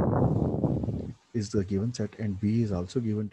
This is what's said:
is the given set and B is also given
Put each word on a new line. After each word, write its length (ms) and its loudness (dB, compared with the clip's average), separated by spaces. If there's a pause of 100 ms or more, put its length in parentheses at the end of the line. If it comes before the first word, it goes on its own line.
(1400)
is 140 -4
the 180 2
given 180 2 (100)
set 200 -4
and 220 -2
B 260 2
is 20 -2
also 320 -2
given 300 -2